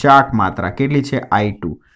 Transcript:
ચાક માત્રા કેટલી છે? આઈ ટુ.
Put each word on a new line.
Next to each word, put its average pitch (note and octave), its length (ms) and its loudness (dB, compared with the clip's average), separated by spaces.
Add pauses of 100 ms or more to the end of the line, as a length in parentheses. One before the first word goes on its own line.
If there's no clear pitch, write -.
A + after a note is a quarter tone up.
ચાક C#3 320 4
માત્રા F#2+ 360 -2
કેટલી C#3 340 -2
છે? C#3 160 -6
આઈ G#2 320 -2
ટુ. D#2+ 300 -10 (140)